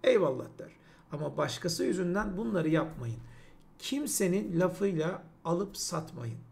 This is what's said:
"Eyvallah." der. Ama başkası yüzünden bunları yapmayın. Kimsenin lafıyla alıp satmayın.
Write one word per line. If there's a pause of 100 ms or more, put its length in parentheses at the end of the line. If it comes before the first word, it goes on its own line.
"Eyvallah." (120)
der. (420)
Ama
başkası
yüzünden
bunları
yapmayın. (580)
Kimsenin
lafıyla (220)
alıp
satmayın. (140)